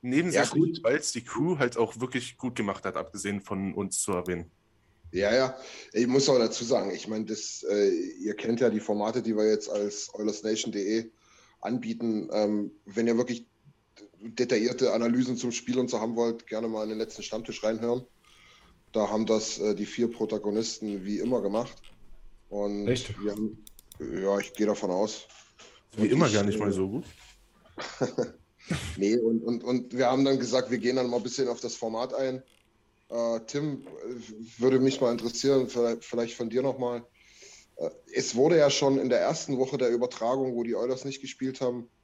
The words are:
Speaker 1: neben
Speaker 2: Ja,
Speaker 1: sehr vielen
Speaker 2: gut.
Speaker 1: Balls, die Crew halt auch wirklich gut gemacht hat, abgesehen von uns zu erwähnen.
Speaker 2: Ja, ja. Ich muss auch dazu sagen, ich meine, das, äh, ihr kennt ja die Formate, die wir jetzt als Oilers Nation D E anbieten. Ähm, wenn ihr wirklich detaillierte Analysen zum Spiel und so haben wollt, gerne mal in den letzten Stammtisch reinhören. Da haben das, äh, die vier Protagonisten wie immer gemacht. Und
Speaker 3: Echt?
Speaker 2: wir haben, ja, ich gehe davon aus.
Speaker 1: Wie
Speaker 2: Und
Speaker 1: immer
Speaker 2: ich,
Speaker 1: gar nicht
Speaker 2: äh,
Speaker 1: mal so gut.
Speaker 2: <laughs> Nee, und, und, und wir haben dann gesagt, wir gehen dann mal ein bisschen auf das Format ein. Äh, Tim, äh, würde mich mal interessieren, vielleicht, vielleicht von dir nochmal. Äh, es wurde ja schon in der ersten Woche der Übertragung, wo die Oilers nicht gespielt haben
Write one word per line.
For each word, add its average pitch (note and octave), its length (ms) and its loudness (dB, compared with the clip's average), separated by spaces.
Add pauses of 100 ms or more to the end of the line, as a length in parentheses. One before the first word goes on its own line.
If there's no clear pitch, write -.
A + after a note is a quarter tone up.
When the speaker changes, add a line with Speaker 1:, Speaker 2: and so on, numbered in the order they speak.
Speaker 1:
neben C#3 260 2
Speaker 2:
Ja, A#2+ 160 4
Speaker 1:
sehr - 20 -2
vielen E3 280 2
Speaker 2:
gut. - 80 -10
Speaker 1:
Balls, D3 300 0
die A#2 120 -6
Crew E3 340 0
halt B2 180 2
auch A#2 220 0
wirklich B2 400 -6
gut B2 160 -4
gemacht G2+ 300 -2
hat, F#2 120 -4
abgesehen G2+ 440 -4
von F#2+ 340 -4
uns G2 260 -4
zu - 120 -2
erwähnen. F2 380 -4 (600)
Speaker 2:
Ja, G2+ 240 2
ja. C3 220 2 (360)
Ich A#2+ 140 2
muss C3 220 4
auch C3+ 100 6
dazu A2+ 260 0
sagen, A2 280 0
ich - 160 -10
meine, A2 160 -4
das, - 440 -8
äh, G2+ 200 4
ihr F2+ 480 -2
kennt A#2 240 0
ja B2 100 6
die G#2+ 100 0
Formate, A2 420 -2
die A2 140 0
wir G#2+ 120 4
jetzt G#2+ 200 2
als G#2 460 -4
Oilers G#2+ 280 -4
Nation G#2+ 300 -2
D G2+ 280 0
E A#2 100 -10 (500)
anbieten. A2+ 720 -2
Ähm, G#2 380 2 (140)
wenn G#2+ 220 0
ihr A#2 100 4
wirklich A#2+ 300 -2 (760)
detaillierte A#2+ 720 2
Analysen A#2+ 440 2
zum B2 160 -2
Spiel B2 260 -2
und B2 120 0
so A2+ 100 0
haben A#2 160 -2
wollt, A#2 300 0
gerne A2+ 220 -4
mal A2 160 -2
in G#2+ 60 -6
den A2 80 -4
letzten A2 240 -6
Stammtisch A2 420 -8
reinhören. A#2 400 0 (880)
Da G#2+ 160 2
haben G#2+ 180 2
das, A2 320 2
äh, G#2 160 2
die G2+ 120 -4
vier A#2 240 0
Protagonisten G#2 960 -4
wie G#2 140 -4
immer A#2+ 220 0
gemacht. G#2 420 -4 (680)
Und G2+ 400 -2
Speaker 3:
Echt? - 340 -2
Speaker 2:
wir G#2 100 -2
haben, G#2+ 320 -6 (340)
ja, F#2+ 400 0
ich - 160 -6
gehe G#2+ 120 2
davon G#2 240 0
aus. G2+ 360 -2 (680)
Speaker 1:
Wie G#2+ 60 2
Speaker 2:
Und G#2+ 100 4
Speaker 1:
immer D3+ 140 6
Speaker 2:
ich, G#2+ 80 4
Speaker 1:
gar G2+ 100 4
nicht G#2 120 2
Speaker 2:
äh, G#2+ 40 0
Speaker 1:
mal G2+ 120 2
so F#2+ 160 0
gut. G#2+ 160 -6 (720)
Speaker 2:
<laughs> - 580 -4 (600)
Nee, G2+ 220 4
und, A2+ 260 2
und, A#2 180 -2
und A#2+ 340 -2
wir B2+ 100 4
haben C3 180 4
dann C3+ 160 4
gesagt, B2 320 0
wir B2 60 0
gehen B2 180 2
dann B2 120 2
mal A#2+ 100 0
ein A2 40 -2
bisschen B2+ 240 -2
auf A#2+ 140 -4
das A#2 160 -8
Format A2+ 360 -4
ein. C3 300 -2 (680)
Äh, A#2 360 -2
Tim, C#3+ 400 -4
äh, A2 760 -12
würde C3 200 6
mich C3+ 200 4
mal A#2+ 120 4
interessieren, A#2+ 560 2
vielleicht, A#2 360 0
vielleicht A#2 300 -4
von A#2 160 -6
dir B2 120 0
nochmal. B2 440 -2 (720)
Äh, D#2+ 140 -4 (220)
es - 220 -2
wurde D#3 240 6
ja D3 100 8
schon C#3 300 4
in B2+ 100 0
der A#2 120 4
ersten C#3 380 0
Woche C3 200 0
der B2 120 2
Übertragung, B2 680 0
wo A#2 80 -2
die A#2 100 -2
Oilers B2 300 -2
nicht C3+ 160 -8
gespielt - 400 -8
haben B2 280 -4 (160)